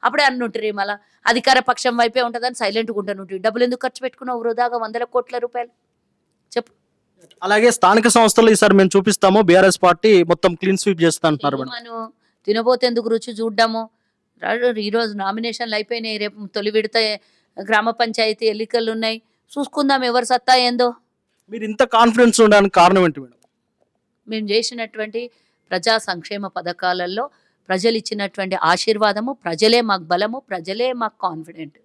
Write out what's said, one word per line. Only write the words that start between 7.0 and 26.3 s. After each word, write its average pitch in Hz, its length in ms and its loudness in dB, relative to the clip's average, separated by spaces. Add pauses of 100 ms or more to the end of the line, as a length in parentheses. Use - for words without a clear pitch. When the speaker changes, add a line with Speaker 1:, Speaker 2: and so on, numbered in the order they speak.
Speaker 2:
అలాగే 214 280 4
స్థానిక 214 360 4
సంస్థలు 226 480 4
ఈసారి 202 240 4
మేము 190 160 6
చూపిస్తాము, 196 540 2
బీఆర్ఎస్ 185 340 6
పార్టీ 180 480 4
మొత్తం 175 240 0
క్లీన్ 190 260 -2
స్వీప్ 175 240 0
చేస్తా 165 240 0
అంటున్నారు 143 280 -2
మేడం. 131 140 -8
Speaker 1:
తినమను, 233 280 -14 (480)
తినబోతే 240 400 0
ఎందుకు 233 260 -2
రుచి 226 260 -6
చూడ్డము? 226 500 -2 (540)
రా-, 240 340 -2 (100)
ఈరోజు 220 260 -2
నామినేషన్లు 220 600 -6
అయిపోయినాయి, 220 420 -6
రేపు 208 380 -10
తొలి 208 200 -4
విడత 214 220 -2 (680)
గ్రామ 220 220 2 (120)
పంచాయతీ 220 520 -2
ఎన్నికలు 220 380 -4
ఉన్నాయి, 220 300 -4 (360)
చూసుకుందాం 277 460 -2
ఎవరు 240 220 0
సత్తా 254 300 2
ఏందో. 247 340 0 (640)
Speaker 2:
మీరు 214 120 -10
ఇంత 214 200 -2
కాన్ఫిడెన్స్ 233 580 4
ఉండడానికి 208 400 6
కారణం 185 220 6
ఏంటి 151 200 0
మేడం? 120 160 -20 (880)
Speaker 1:
మేము 220 240 -6
చేసినటువంటి 226 800 -6 (400)
ప్రజా 202 260 0 (120)
సంక్షేమ 196 380 -8